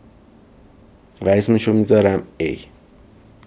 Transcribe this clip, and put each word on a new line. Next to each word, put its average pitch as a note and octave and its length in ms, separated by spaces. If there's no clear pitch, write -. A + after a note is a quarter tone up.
و F#2+ 80
اسمشو G#2+ 440
می‌ذارم G2+ 500
A. - 140